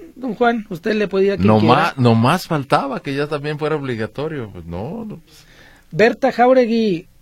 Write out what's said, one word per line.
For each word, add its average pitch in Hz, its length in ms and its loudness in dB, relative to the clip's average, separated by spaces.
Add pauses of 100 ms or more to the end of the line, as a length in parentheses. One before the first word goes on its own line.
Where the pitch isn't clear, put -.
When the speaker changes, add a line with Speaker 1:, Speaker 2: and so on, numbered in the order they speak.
(160)
Speaker 1:
don 247 180 -8
Juan, 233 360 0
usted 202 240 -4
le 208 140 -2
podía 196 260 0
a - 20 -4
quien 104 100 0
Speaker 2:
No 107 140 6
Speaker 1:
quiera. 113 140 4
Speaker 2:
ma-, 156 240 2
no 120 160 4
más 127 320 2
faltaba 175 540 -2
que 139 140 -8
ya 147 120 -2
también 147 320 -6
fuera 151 180 -2
obligatorio. 131 760 -6
Pues 90 140 -14
no, 120 400 -10
no, 208 120 -12
pues. - 260 -20 (480)
Speaker 1:
Berta 233 400 2
Jauregui, 226 760 2 (160)